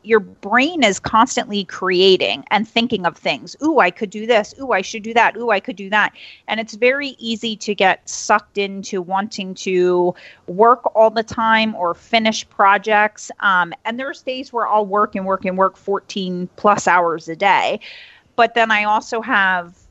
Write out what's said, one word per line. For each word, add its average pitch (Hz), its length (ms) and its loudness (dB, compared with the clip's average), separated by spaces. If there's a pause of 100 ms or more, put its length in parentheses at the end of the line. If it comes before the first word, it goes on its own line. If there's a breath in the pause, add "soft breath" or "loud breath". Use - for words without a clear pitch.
your 220 160 2
brain 240 640 -2
is 196 160 2
constantly 208 640 0
creating 180 840 2
and 220 180 0
thinking 233 380 -2
of 165 120 -2
things. 160 460 -8
"Ooh, 302 160 2
I 180 120 4
could 202 180 -8
do 214 160 -10
this. 220 340 0
Ooh, 269 120 -6
I 190 100 0
should 220 220 -10
do 226 100 -10
that. 214 240 2
Ooh, 233 140 -4
I 196 80 2
could 202 160 -10
do 196 160 -14
that." 208 220 0 (340 loud breath)
And 214 120 -4
it's 226 140 -10
very 262 360 0 (100)
easy 226 380 -6
to 208 180 -6
get 190 340 0
sucked - 480 -4
into 196 440 -6
wanting 190 540 -6
to 180 600 0 (320 loud breath)
work 226 480 4
all 220 160 6
the 226 100 -2
time 220 540 0
or 170 180 -2
finish 220 560 -2
projects. 208 800 2 (120)
Um, 180 320 2 (120)
and 233 140 -6
there's 277 240 -10
days 254 280 -8
where 226 160 -2
I'll 214 200 0
work 208 280 0
and 190 100 -6
work 190 200 -4
and 185 120 -4
work 190 200 0
fourteen 185 760 -6
plus - 320 2
hours 170 400 2
a 165 80 -8
day. 160 440 2 (560 loud breath)
But 226 200 2
then 226 160 2
I 208 140 0
also 214 360 -2
have 185 540 0 (160)